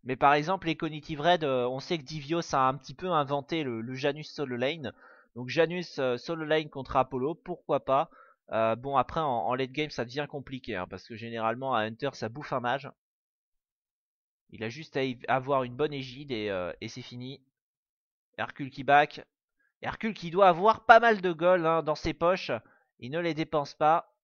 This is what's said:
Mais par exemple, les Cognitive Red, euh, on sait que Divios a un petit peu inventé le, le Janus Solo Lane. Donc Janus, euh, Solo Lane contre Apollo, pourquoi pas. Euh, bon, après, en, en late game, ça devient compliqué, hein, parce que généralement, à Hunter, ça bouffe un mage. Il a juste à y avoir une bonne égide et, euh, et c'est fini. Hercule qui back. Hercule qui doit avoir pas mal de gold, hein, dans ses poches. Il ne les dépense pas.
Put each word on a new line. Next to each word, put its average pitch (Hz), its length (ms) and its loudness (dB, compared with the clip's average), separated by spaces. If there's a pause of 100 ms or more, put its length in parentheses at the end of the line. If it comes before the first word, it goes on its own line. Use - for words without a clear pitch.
Mais 127 120 -4
par 143 180 6
exemple, 165 320 0
les 160 100 -2
Cognitive 151 440 -8
Red, 165 240 4
euh, 127 220 2
on 131 140 -4
sait - 180 -4
que 135 60 -10
Divios 156 500 -4
a 131 140 4
un 131 60 0
petit 131 200 -14
peu 185 160 -8
inventé 147 520 0
le, 120 180 -4
le 123 140 -8
Janus 147 380 -2
Solo 131 240 -6
Lane. 135 360 -4 (420)
Donc 123 140 -10
Janus, 165 500 0
euh, 127 200 0
Solo 165 260 -6
Lane 156 260 0
contre 135 260 -6
Apollo, 131 400 0
pourquoi - 480 -4
pas. 139 260 0 (420)
Euh, 113 240 2
bon, 135 200 -4
après, 131 240 0
en, 156 60 -2
en 117 280 0
late 131 180 -4
game, 147 180 -4
ça 123 140 -6
devient 131 240 -6
compliqué, 127 480 -10
hein, 90 120 -4
parce 98 200 -14
que 117 80 -14
généralement, 117 580 -4
à 113 60 2
Hunter, 113 320 -4
ça - 160 -6
bouffe 139 240 -8
un 131 80 0
mage. 131 300 -4 (1600)
Il 107 120 -14
a 110 60 -6
juste 151 300 -12
à 135 40 -2
y 127 240 -4
avoir 131 380 0
une 123 100 -10
bonne 143 200 -4
égide 135 360 -12
et, 107 200 -4
euh, 90 220 -4 (100)
et 110 60 -10
c'est 123 140 -14
fini. 127 400 -14 (960)
Hercule 127 340 -8
qui 131 140 -12
back. 147 420 4 (540)
Hercule 196 340 -6
qui 170 160 -8
doit 190 180 8
avoir 185 360 4
pas 226 160 12
mal 226 220 4
de 180 100 0
gold, 170 320 4
hein, 160 180 4
dans 151 120 0
ses 160 180 -4
poches. 170 400 0 (460)
Il 120 120 -12
ne 160 100 -4
les 170 140 -2
dépense 156 400 -2
pas. 160 500 2